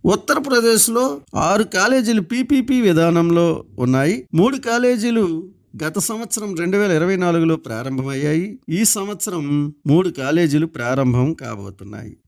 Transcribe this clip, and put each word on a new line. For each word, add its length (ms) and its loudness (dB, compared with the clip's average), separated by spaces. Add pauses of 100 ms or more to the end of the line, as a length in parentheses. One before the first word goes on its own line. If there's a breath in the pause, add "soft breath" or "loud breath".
ఉత్తరప్రదేశ్లో 1160 2 (160)
ఆరు 280 2
కాలేజీలు 560 2
పీపీపీ 600 0
విధానంలో 840 2 (140)
ఉన్నాయి. 460 0 (100)
మూడు 220 4
కాలేజీలు 680 0 (520)
గత 220 -6
సంవత్సరం 560 -6
రెండు 220 0
వేల 140 2
ఇరవై 260 2
నాలుగులో 400 2
ప్రారంభమయ్యాయి. 1040 -4 (120)
ఈ 140 0
సంవత్సరం 920 -4 (120)
మూడు 220 4
కాలేజీలు 580 0
ప్రారంభం 640 0
కాబోతున్నాయి. 840 -12 (120)